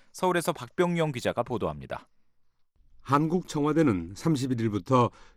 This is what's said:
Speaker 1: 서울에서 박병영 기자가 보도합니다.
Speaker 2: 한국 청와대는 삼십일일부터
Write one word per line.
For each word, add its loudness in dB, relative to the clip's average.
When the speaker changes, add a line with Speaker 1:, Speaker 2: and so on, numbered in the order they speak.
Speaker 1:
서울에서 0
박병영 -2
기자가 -4
보도합니다. -6
Speaker 2:
한국 0
청와대는 2
삼십일일부터 2